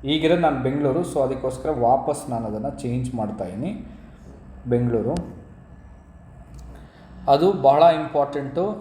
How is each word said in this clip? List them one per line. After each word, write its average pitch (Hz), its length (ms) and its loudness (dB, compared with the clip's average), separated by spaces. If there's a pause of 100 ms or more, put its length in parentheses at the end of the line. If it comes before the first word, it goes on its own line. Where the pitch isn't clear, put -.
(120)
ಈಗಿರೋದು 160 340 2
ನಾನು 143 200 2
ಬೆಂಗಳೂರು, 143 360 0 (100)
so - 140 -4
ಅದಕ್ಕೋಸ್ಕರ 131 460 -4 (160)
ವಾಪಸ್ 139 420 2
ನಾನು 117 220 -4
ಅದನ್ನು 110 200 -6 (120)
ಚೇಂಜ್ 123 260 -4 (100)
ಮಾಡ್ತಾಯಿದ್ದೀನಿ, 104 520 -6 (1000)
ಬೆಂಗಳೂರು. 120 420 0 (2250)
ಅದು 165 160 6 (180)
ಬಹಳ 143 160 8 (180)
ಇಂಪಾರ್ಟೆಂಟು 143 640 -2 (160)